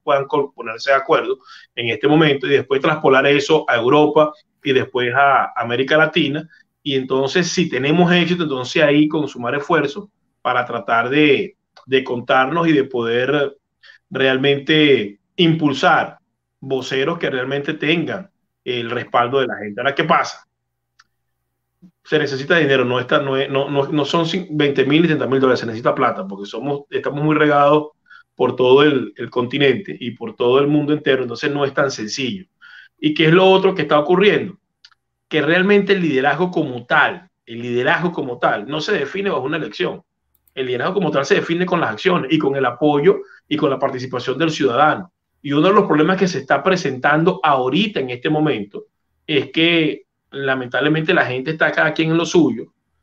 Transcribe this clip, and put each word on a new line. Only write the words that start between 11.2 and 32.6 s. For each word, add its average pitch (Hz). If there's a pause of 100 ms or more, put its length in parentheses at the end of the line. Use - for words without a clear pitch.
de 131
contarnos 131
y 160
de 147
poder 127 (520)
realmente 135 (180)
impulsar 156 (420)
voceros 135
que -
realmente 139
tengan 147 (320)
el 120
respaldo 120
de 127
la -
gente. 104
Ahora, 139
¿qué 160
pasa? 160 (1600)
Se -
necesita 135
dinero, 139
no 123
está, 127
no 139
es, 135
no, 139
no, 139
no 147
son 165
cin-, 180
veinte 143
mil 151
ni 175
treinta 139
mil 131
dólares, 127
se 113
necesita 117
plata, 117
porque 98
somos, 139
estamos 143
muy 151
regados 151 (460)
por 123
todo 127
el, 135
el 120
continente 123
y 120
por 113
todo 123
el 143
mundo 147
entero, 139
entonces 120
no 143
es 135
tan 139
sencillo. 110 (540)